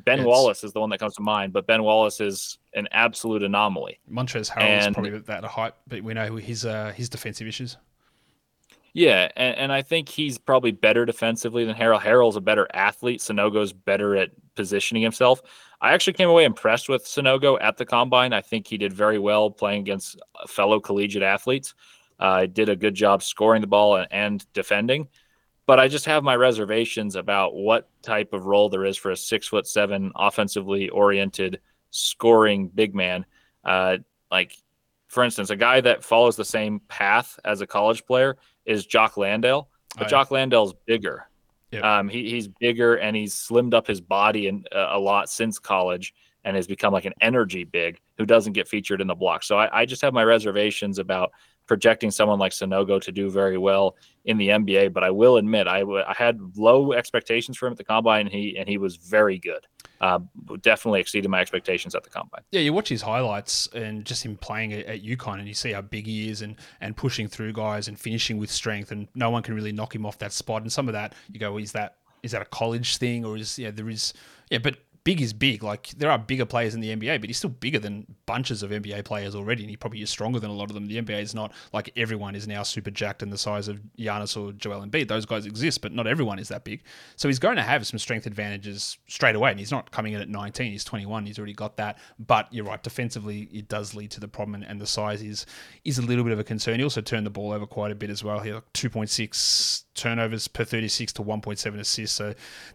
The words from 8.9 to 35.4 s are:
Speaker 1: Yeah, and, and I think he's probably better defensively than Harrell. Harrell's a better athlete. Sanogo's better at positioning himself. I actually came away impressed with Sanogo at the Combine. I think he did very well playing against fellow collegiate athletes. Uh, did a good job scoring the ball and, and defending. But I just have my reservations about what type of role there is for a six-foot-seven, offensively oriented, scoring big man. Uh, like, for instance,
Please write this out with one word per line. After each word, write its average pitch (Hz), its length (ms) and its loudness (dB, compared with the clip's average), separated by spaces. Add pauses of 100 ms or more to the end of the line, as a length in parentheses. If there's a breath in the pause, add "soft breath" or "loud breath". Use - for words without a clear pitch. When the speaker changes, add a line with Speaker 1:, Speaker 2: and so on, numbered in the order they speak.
Speaker 1:
Yeah, 107 420 6
and, 127 200 0
and 139 160 -2
I 139 120 0
think 160 260 -2
he's 143 300 -6
probably 127 320 4
better 110 340 4
defensively 113 580 -2
than 110 120 -2
Harrell. 113 260 6
Harrell's 113 340 6
a 104 60 -2
better 104 320 4
athlete. 107 460 0
Sanogo's 104 520 0
better 101 440 0
at 95 160 0 (240)
positioning 101 480 -2
himself. 123 400 4 (360 loud breath)
I 123 140 4
actually 180 200 4
came 185 140 4
away 170 160 10
impressed 117 460 2
with 131 160 0
Sanogo 135 560 2
at 107 160 0
the 123 80 -4
Combine. 123 480 4
I 101 80 2
think 110 240 -6
he 107 140 -8
did 101 120 -2
very 104 280 2
well 104 320 4
playing 104 300 -2
against 98 380 -6 (280)
fellow 104 320 2
collegiate 101 420 -2
athletes. 101 540 0 (440 soft breath)
Uh, 92 280 4
did 104 200 0
a 104 80 2
good 101 200 0
job 98 260 4
scoring 110 400 4
the 104 60 -4
ball 101 300 6
and, 92 120 -2
and 104 440 -4
defending. 117 540 -2 (600)
But 131 120 10
I 131 80 8
just 143 180 -2
have 151 180 2
my 135 120 4
reservations 110 800 2
about 98 380 0
what 107 340 2 (140)
type 107 320 -2
of 95 140 -6
role 101 220 6
there 95 160 -2
is 98 120 -2
for 98 140 -4
a 92 40 -2
six-foot-seven, 101 1000 -2
offensively 98 760 -2
oriented, 98 720 2 (320)
scoring 107 800 4
big 98 260 0
man. 92 280 -2 (400)
Uh, 92 340 2 (340)
like, 92 260 0 (520)
for 123 140 2
instance, 107 280 -2